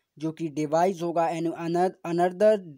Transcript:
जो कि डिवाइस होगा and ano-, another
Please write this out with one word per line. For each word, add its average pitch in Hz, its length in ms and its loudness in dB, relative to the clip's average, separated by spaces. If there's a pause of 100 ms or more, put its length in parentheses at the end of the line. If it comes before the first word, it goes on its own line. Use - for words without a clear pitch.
(180)
जो 156 140 -4
कि 160 160 -6
डिवाइस 156 540 0
होगा 165 280 0
and 165 160 -2
ano-, 170 460 0 (140)
another 180 520 2 (200)